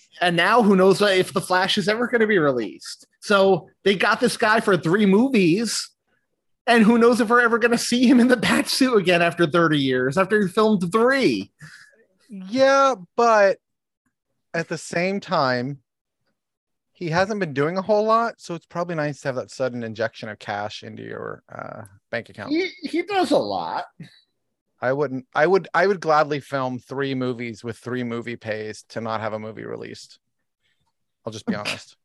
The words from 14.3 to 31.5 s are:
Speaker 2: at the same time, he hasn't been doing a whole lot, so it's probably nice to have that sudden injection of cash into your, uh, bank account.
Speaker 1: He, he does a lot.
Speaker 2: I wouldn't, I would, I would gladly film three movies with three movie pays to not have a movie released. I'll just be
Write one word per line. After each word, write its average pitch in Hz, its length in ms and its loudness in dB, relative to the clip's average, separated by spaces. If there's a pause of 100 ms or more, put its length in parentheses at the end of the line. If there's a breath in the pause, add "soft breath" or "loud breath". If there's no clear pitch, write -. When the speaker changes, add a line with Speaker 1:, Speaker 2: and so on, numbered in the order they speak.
Speaker 2:
at 165 140 -4
the 165 100 -6
same 190 420 -4
time, 135 600 -2 (1120)
he 175 160 -8
hasn't 196 300 0
been 160 140 -4
doing 151 240 -2
a 190 40 -4
whole 208 240 0
lot, 226 360 0
so 170 140 -10
it's 160 100 -14
probably 175 300 -6
nice 147 260 -4
to 147 60 -6
have 127 80 -4
that 113 160 -8
sudden 123 320 -6
injection 110 460 -6
of 104 100 -14
cash 104 440 -8
into 110 200 -16
your, - 440 -12
uh, - 360 -14 (260)
bank 117 200 -10
account. - 220 -12
Speaker 1:
He, 339 180 -4 (120)
he 320 220 -6
does 359 280 -2
a 233 60 4
lot. 98 480 -4 (960 loud breath)
Speaker 2:
I 123 120 -2
wouldn't, 131 320 -6 (100)
I 151 100 4
would, 180 280 2
I 175 140 2
would 196 120 0
gladly 151 400 0
film 127 400 -6
three 135 360 -6
movies 120 480 -6
with 113 140 -10
three 123 260 -8
movie 117 320 -8
pays 107 540 -10
to 113 120 -10
not 110 200 -6
have 107 120 -6
a 110 60 -8
movie 107 260 -14
released. 113 520 -14 (1080)
I'll 113 80 -10
just 110 120 -14
be 113 100 -4